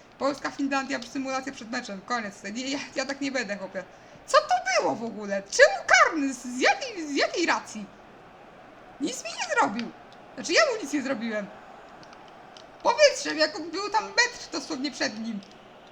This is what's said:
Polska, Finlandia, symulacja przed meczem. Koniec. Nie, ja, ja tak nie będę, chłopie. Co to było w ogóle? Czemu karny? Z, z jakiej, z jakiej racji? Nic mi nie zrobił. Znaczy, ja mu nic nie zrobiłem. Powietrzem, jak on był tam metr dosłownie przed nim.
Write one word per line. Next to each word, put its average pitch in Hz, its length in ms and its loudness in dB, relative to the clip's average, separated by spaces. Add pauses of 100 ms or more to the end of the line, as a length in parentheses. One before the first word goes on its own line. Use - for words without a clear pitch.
(200)
Polska, 285 320 -2
Finlandia, 269 480 0 (140)
symulacja 262 400 -4
przed 226 180 -14
meczem. 208 340 -6
Koniec. 226 380 -6 (100)
Nie, 262 140 -6
ja, 277 120 -2 (160)
ja 262 100 -2
tak 277 160 -6
nie 277 100 -2
będę, 208 260 -4
chłopie. 190 260 -10 (440)
Co 523 100 4
to 719 200 4 (240)
było 175 140 2
w 214 80 -8
ogóle? 202 400 -6
Czemu 622 440 6
karny? 349 460 4
Z, 247 40 -12
z 247 240 -8
jakiej, 466 460 0
z 277 80 -6
jakiej 370 300 2
racji? 220 400 -4 (1160)
Nic 508 220 -4
mi 640 60 -8
nie 679 260 -4
zrobił. 233 360 2 (440)
Znaczy, 262 180 -2
ja 523 120 8
mu 494 160 0
nic 277 120 -6
nie 285 80 0
zrobiłem. 226 460 -4 (1400)
Powietrzem, 523 540 4
jak 311 180 2
on 330 160 -8
był 392 180 -4
tam 415 160 0
metr 480 460 -2
dosłownie 285 400 -6
przed 247 280 -4
nim. 220 200 -8 (520)